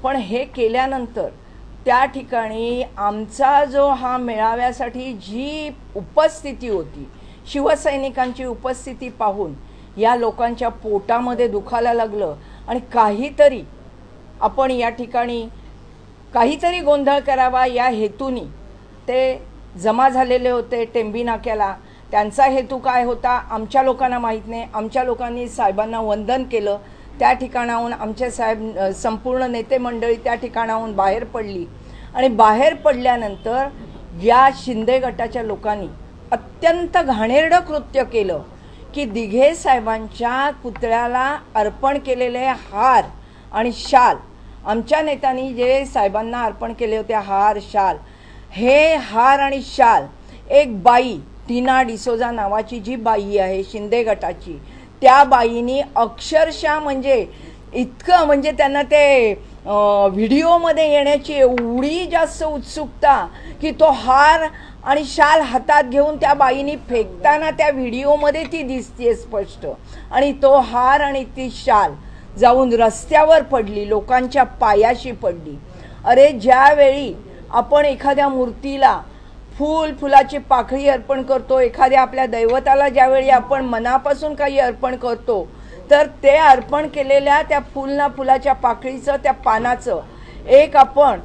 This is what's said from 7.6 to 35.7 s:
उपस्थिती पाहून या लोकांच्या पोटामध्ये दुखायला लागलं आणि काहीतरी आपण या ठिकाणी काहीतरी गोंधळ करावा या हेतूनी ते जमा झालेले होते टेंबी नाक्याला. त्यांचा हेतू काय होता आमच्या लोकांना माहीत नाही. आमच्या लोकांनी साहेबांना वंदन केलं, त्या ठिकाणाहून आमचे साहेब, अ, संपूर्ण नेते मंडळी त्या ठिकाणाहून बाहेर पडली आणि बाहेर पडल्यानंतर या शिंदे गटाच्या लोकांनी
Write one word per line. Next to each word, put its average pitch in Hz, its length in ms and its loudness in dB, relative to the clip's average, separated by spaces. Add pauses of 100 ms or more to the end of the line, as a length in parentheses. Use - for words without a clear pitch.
उपस्थिती 247 640 -10
पाहून 202 440 -4 (480)
या 233 160 2
लोकांच्या 233 520 -4
पोटामध्ये 233 800 -2
दुखायला 233 440 -2
लागलं 208 420 -4 (340)
आणि 240 120 -4 (120)
काहीतरी 240 720 2 (760)
आपण 262 300 0
या 240 180 -2
ठिकाणी 233 600 -6 (880)
काहीतरी 311 460 0
गोंधळ 285 380 2
करावा 254 480 0
या 247 220 0
हेतूनी 226 560 -6 (640)
ते 262 340 -2 (360)
जमा 220 300 2
झालेले 254 400 0
होते 240 360 -4
टेंबी 226 380 -6
नाक्याला. 220 540 -4 (340)
त्यांचा 214 340 0
हेतू 262 340 -2
काय 254 260 0
होता 240 460 -4
आमच्या 220 320 -2
लोकांना 254 360 -2
माहीत 226 280 -6
नाही. 233 280 -12
आमच्या 220 300 -4
लोकांनी 247 440 -6
साहेबांना 220 520 -4
वंदन 220 440 -4
केलं, 208 340 -4 (400)
त्या 247 140 2
ठिकाणाहून 240 600 -6
आमचे 220 380 -8
साहेब, 220 480 -6
अ, 190 140 -2
संपूर्ण 247 500 -6
नेते 240 360 -4
मंडळी 233 360 -4
त्या 233 200 -4
ठिकाणाहून 226 580 -6
बाहेर 196 320 -2
पडली 202 420 -10 (480)
आणि 254 140 0
बाहेर 226 460 4
पडल्यानंतर 247 920 -2 (540)
या 247 320 6
शिंदे 240 440 -2
गटाच्या 233 440 -6
लोकांनी 208 440 -6 (440)